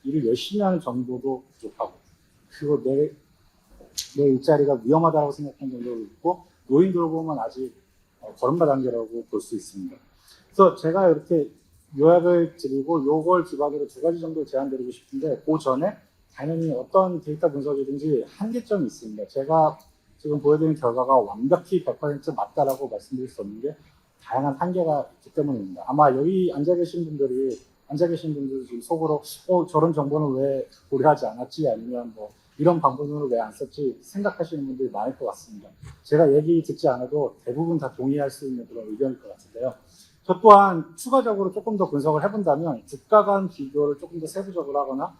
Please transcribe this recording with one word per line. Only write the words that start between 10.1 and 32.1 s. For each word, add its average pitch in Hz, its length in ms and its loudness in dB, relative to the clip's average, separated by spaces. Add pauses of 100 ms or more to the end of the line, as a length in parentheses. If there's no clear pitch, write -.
그래서 185 300 6
제가 180 320 2
이렇게 151 420 2 (480)
요약을 170 580 6
드리고 139 480 -2
요걸 160 400 2
기반으로 147 440 -4
두 - 120 -20
가지 170 200 -2
정도 160 240 -8
제안드리고 131 460 -6
싶은데 139 540 -8
그 156 140 0
전에 151 380 -2 (380)
당연히 160 380 -4
어떤 180 480 0
데이터 151 300 -2
분석이든지 139 800 -2
한계점이 214 580 -4
있습니다. 107 420 -12
제가 151 480 2 (400)
지금 147 240 -4
보여드린 151 340 4
결과가 127 440 2
완벽히 123 680 0
백 - 160 -6
퍼센트 147 300 -6
맞다라고 135 580 -4
말씀드릴 127 400 -10
수 - 140 -14
없는 104 180 -12
게 143 160 -6 (460)
다양한 135 320 -2
한계가 165 640 -2
있기 - 180 -20
때문입니다. 110 520 -4
아마 143 300 4
여기 175 380 0
앉아 151 220 2
계신 175 280 -2
분들이, 135 560 -4 (280)
앉아 151 180 0
계신 160 260 -4
분들 135 320 -6
지금 120 160 -12
속으로 156 400 -2 (280)
"어, 180 180 2
저런 160 260 2
정보는 143 480 0
왜 139 280 -2 (200)
고려하지 139 380 2
않았지?" 127 420 -6
아니면 120 460 -6